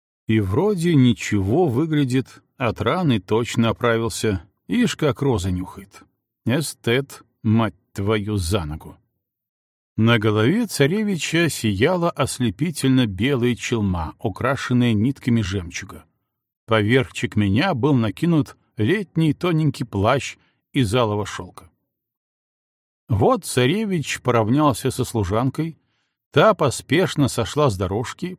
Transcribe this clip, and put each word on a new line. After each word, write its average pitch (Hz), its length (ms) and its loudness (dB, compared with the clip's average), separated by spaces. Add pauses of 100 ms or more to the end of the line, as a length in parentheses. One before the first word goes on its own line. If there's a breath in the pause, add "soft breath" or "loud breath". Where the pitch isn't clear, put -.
(280)
И 110 120 2
вроде 165 560 0
ничего 120 720 2
выглядит, 135 760 -2 (160)
от 117 240 -4
раны 135 380 2
точно 117 500 0
оправился, 113 760 0 (240)
ишь 226 280 0
как 143 260 -2
розы 107 300 0
нюхает. - 520 -8 (420)
Эстет, 135 800 -2 (200)
мать 110 320 2 (160)
твою, 104 460 -2
за 87 280 -2
ногу!" 76 320 -12 (1000)
На 113 220 4
голове 113 480 2
царевича 170 840 0
сияла 139 600 0
ослепительно 131 960 0
белая 117 500 0
челма, 92 640 -2
украшенная 123 760 0
нитками 117 480 0
жемчуга. 90 640 -8 (600)
Поверх 110 480 2
чекменя 113 600 0
был 135 200 0
накинут 131 640 0 (200)
летний 160 560 0
тоненький 156 500 0
плащ 117 540 0 (340)
из 117 240 0
алого 107 300 0
шёлка. - 440 -14 (1400)
Вот 165 360 2
царевич 175 760 -2
поравнялся 123 680 2
со 127 140 -4
служанкой, 120 760 -2 (540)
та 196 240 6
поспешно 147 720 0
сошла 127 420 0
с 98 80 -2
дорожки, 113 600 -4